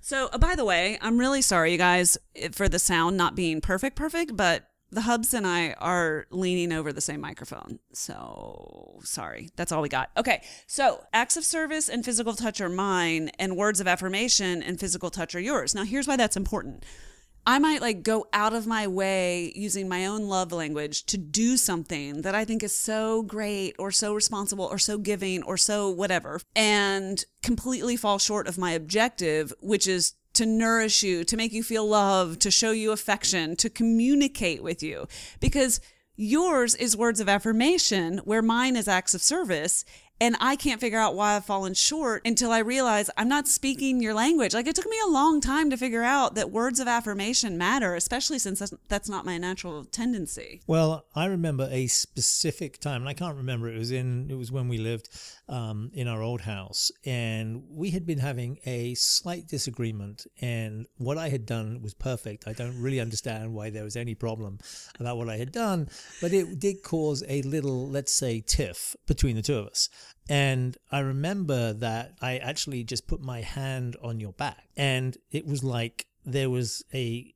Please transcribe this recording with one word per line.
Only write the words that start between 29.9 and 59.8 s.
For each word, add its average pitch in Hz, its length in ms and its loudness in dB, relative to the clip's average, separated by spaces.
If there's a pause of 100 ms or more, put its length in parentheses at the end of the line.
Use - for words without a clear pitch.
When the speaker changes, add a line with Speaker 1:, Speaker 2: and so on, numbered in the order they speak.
Speaker 1:
to 226 120 4
nourish 220 560 4
you, 180 240 0
to 233 100 2
make 220 160 -2
you 220 120 -2
feel 220 220 0
loved, 196 560 4
to 196 100 4
show 220 200 4
you 220 200 0
affection, 185 680 0
to 226 140 0
communicate 233 920 2
with 170 200 -4
you. 107 240 -8 (320)
Because 262 420 4 (340)
yours 254 600 2
is 233 200 0
words 226 240 2
of 202 80 0
affirmation, 202 920 2
where 220 240 0
mine 240 320 2
is 208 120 0
acts 185 280 2
of 175 80 -4
service. 190 600 2 (380)
And 233 180 6
I 262 160 4
can't 254 240 0
figure 226 200 0
out 202 160 4
why 208 200 4
I've 202 100 -2
fallen 196 280 0
short 277 540 2
until 233 240 2
I 226 80 6
realize 226 580 2
I'm 226 100 2
not 285 200 4
speaking 262 560 2
your 220 100 0
language. 240 400 4
Like, 233 140 0
it 330 80 0
took 381 120 0
me 440 160 -2
a 392 60 2
long 302 320 6
time 285 300 4
to 254 60 0
figure 233 260 -2
out 262 320 2
that 202 160 -2
words 240 280 0
of 247 80 -2
affirmation 220 720 0
matter, 185 380 2
especially 196 420 -2
since 196 220 -4
that's, 202 120 -6 (160)
that's 202 220 -4
not 196 160 -6
my 175 140 -2
natural 180 440 -6
tendency. 226 840 -6
Speaker 2:
Well, 160 480 2
I 156 100 0
remember 165 460 0
a 127 160 0
specific - 920 -2
time, 135 220 -4
and 135 80 -6
I 143 60 -6
can't 165 200 -6
remember, 127 320 -4
it 113 120 -6
was 117 100 -4
in, 127 400 -2
it 135 60 -6
was 123 160 -8
when 127 160 -2
we 120 100 -2
lived, 113 320 -4 (400)
um, 113 460 -6
in 123 120 -4
our 113 140 -4
old 117 200 -4
house, 98 500 -4 (120)
and 113 640 -4
we 160 220 -6
had 165 160 -2
been 160 140 -2
having 127 440 -4
a 123 300 -4
slight 170 540 -2
disagreement, 113 800 -6 (120)